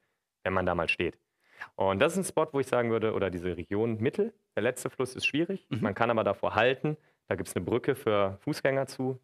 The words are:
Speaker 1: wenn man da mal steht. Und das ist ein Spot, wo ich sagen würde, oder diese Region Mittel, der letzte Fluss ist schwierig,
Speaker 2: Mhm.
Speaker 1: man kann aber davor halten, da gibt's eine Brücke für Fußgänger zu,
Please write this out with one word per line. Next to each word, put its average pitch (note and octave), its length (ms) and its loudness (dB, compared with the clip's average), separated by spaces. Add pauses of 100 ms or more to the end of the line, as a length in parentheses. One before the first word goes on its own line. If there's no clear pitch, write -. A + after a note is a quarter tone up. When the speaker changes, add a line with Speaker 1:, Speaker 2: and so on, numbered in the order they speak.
(440)
Speaker 1:
wenn F#2 100 0
man F#2 140 2
da F2 80 2
mal E2 140 0
steht. - 280 -2 (580)
Und F#2+ 240 2
das E3 140 4
ist F#3+ 60 -2
ein F#3 40 -4
Spot, D#3 300 0
wo C#3 80 0
ich C3 60 -2
sagen A#2+ 240 2
würde, A2 220 0
oder F#2+ 180 0
diese F2 260 -4
Region G#2+ 420 -2
Mittel, D3+ 320 0 (240)
der G#2 80 -2
letzte B2+ 260 -2
Fluss - 260 -4
ist - 100 -6
schwierig, F3 440 -2
Speaker 2:
Mhm. A#2+ 120 -4
Speaker 1:
man G2+ 140 0
kann A#2 140 4
aber A2+ 140 2
davor G2 320 0
halten, C#3 400 2 (320)
da G2+ 80 0
gibt's F2+ 200 -8
eine F#2 100 -2
Brücke B2 300 0
für G2+ 460 2
Fußgänger C3+ 460 -2
zu, C3 360 -6